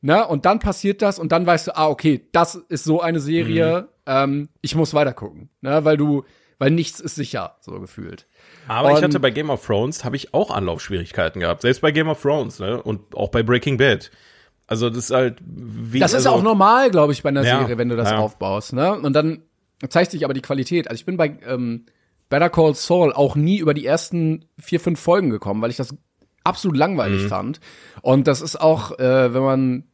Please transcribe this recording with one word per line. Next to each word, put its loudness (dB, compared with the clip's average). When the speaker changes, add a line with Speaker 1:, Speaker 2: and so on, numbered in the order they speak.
Speaker 1:
Ne? 4
Und -2
dann 4
passiert -2
das 0
und -2
dann 2
weißt 2
du, -8
ah, 2
okay, 0
das 2
ist -10
so 2
eine 0
Serie, 0
Speaker 2:
Mhm. -18
Speaker 1:
ähm, 0
ich -6
muss 0
weiter 2
gucken, -16
ne? 0
Weil 4
du, 0
weil 2
nichts -2
ist -8
sicher, -8
so -16
gefühlt. -16
Speaker 2:
Aber 2
ich 6
Speaker 1:
Und 4
Speaker 2:
hatte 2
bei 4
Game -6
of -4
Thrones, -2
hab -6
ich -10
auch 0
Anlaufschwierigkeiten -4
gehabt, -2
selbst 2
bei 2
Game 0
of -4
Thrones, -2
ne? -6
Und -8
auch -4
bei 0
Breaking 0
Bad. 2
Also -2
das -8
ist -6
halt 0
wie, -6
Speaker 1:
Das 4
ist 2
Speaker 2:
also 6
Speaker 1:
auch 2
normal, 4
glaub 4
ich, -4
bei -2
einer 2
Speaker 2:
Ja, 4
Speaker 1:
Serie, -2
wenn 0
du -2
das 0
Speaker 2:
ja. 0
Speaker 1:
aufbaust, -4
ne? 0
Und -2
dann 0
zeigt 2
sich -6
aber -2
die -6
Qualität. -4
Also -10
ich -12
bin -6
bei, -2
ähm, -6
Better 2
Call 4
Saul 2
auch 2
nie 2
über 2
die -6
ersten -2
vier, -4
fünf -2
Folgen 2
gekommen, -4
weil -2
ich -10
das -8
absolut -2
langweilig 0
Speaker 2:
Mhm. -4
Speaker 1:
fand. -6
Und 4
das 0
ist -10
auch, 2
äh, 2
wenn 0
man 0